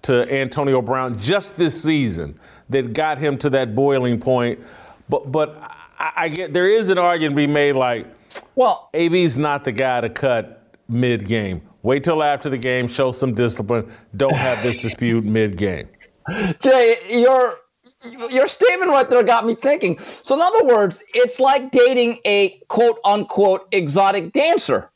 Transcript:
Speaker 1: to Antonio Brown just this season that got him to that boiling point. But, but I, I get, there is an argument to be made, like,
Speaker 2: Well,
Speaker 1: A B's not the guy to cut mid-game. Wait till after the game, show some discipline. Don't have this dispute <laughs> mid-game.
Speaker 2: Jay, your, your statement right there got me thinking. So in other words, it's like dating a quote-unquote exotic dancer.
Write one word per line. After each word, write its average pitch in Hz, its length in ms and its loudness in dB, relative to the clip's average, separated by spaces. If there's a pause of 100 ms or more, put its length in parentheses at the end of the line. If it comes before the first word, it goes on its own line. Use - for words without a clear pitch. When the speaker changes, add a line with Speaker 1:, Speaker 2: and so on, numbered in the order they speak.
Speaker 1:
to 120 300 0
Antonio 135 480 -2
Brown 123 380 -4
just 180 380 -4
this 165 260 -2
season 104 560 -2 (320)
that 123 220 -2
got 156 260 -2
him 143 200 -2
to 147 120 -2
that 127 240 -2
boiling 127 440 0
point. 120 400 -2 (500)
But, 139 220 -4
but 151 280 -4 (400)
I, 156 180 -6
I 170 120 -4
get, 156 260 -8
there 180 120 2
is 208 220 4
an 190 80 4
argument 170 420 2
to 147 80 2
be 147 60 0
made, 147 220 2
like, 123 320 -2 (480)
Speaker 2:
Well, 233 400 0
Speaker 1:
A 170 140 0
B's 165 280 2
not 143 280 -2
the 131 80 -2
guy 123 280 0
to 117 80 -4
cut - 680 -4 (120)
mid-game. 110 760 -2 (200)
Wait 139 220 0
till 160 180 0
after 147 260 -2
the 135 100 -4
game, 127 280 -2
show 127 240 -2
some 127 240 -4
discipline. 117 560 -2 (260)
Don't 135 180 2
have 127 280 -2
this 120 200 -4
dispute 117 420 -2
<laughs> - 0 -
mid-game. 101 640 -2 (720)
Speaker 2:
Jay, 247 360 4 (120)
your, 247 500 2 (720)
your 254 160 2
statement 370 440 2
right 269 180 4
there 247 140 4
got 226 240 2
me 233 80 0
thinking. 262 440 -2
So - 360 -6
in 302 60 0
other 381 240 4
words, 214 380 2 (120)
it's 247 260 0
like 262 300 2
dating 247 540 2
a 202 260 2 (180)
quote-unquote 202 1040 0
exotic 196 600 0
dancer. 294 640 0